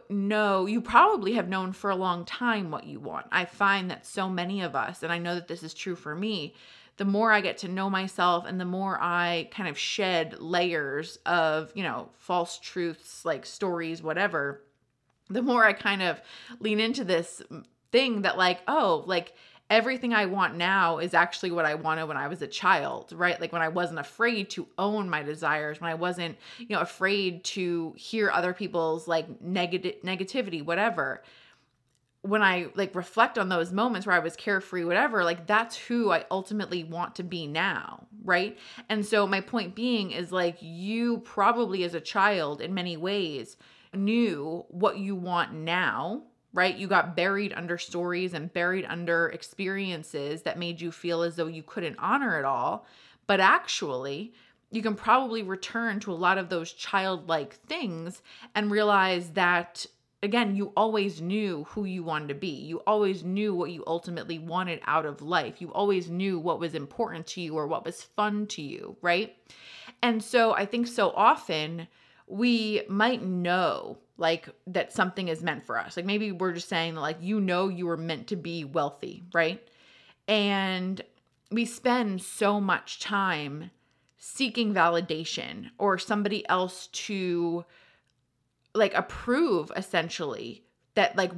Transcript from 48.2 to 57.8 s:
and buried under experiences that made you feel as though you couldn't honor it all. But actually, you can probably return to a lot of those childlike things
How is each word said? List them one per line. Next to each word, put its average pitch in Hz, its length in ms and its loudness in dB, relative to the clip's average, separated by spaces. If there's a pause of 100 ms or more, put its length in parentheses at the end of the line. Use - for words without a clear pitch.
and 165 180 -8
buried 180 340 0
under 170 440 0
experiences 170 1120 -6
that 175 180 -4
made 170 220 -6
you 170 100 -6
feel 170 300 -2
as 170 160 -2
though 165 100 0
you 160 160 -10
couldn't 160 340 -6
honor 220 400 0
it 143 60 0
all. 135 420 -2 (400)
But 196 140 4
actually, 180 920 2 (360)
you 220 120 -4
can 214 140 0
probably 226 480 2
return 202 580 -4
to 202 100 -6
a - 20 -4
lot 180 240 2
of 180 120 -4
those 170 240 -4
childlike 165 800 -2 (140)
things 180 540 -6 (320)